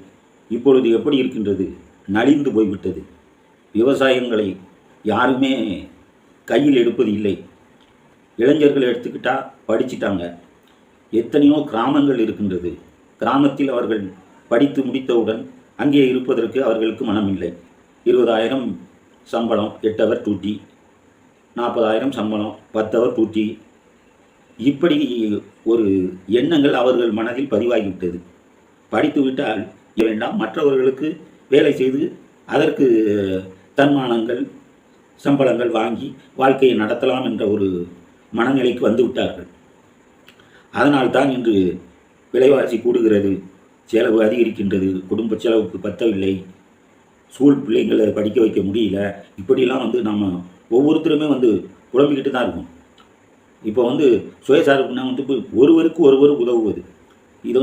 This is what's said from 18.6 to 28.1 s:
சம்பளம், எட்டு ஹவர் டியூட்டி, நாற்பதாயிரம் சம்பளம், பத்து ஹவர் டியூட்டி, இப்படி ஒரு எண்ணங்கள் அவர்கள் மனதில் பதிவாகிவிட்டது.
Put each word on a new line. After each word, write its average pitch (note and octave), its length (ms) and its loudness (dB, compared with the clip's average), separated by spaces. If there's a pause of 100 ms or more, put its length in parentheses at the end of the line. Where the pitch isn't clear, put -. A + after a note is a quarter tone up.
சம்பளம், A2 520 -4
எட்டு G#2+ 220 -2
ஹவர் G#2+ 220 -2
டியூட்டி, G2+ 300 -4 (1000)
நாற்பதாயிரம் A#2+ 600 -2
சம்பளம், G#2+ 400 -4 (140)
பத்து A2 260 -2
ஹவர் - 180 2
டியூட்டி, G#2+ 340 0 (1120)
இப்படி C#3+ 380 0 (680)
ஒரு A2+ 200 2 (440)
எண்ணங்கள் C#3 460 2
அவர்கள் B2 380 2
மனதில் A#2+ 360 -4
பதிவாகிவிட்டது. G2+ 720 -2 (720)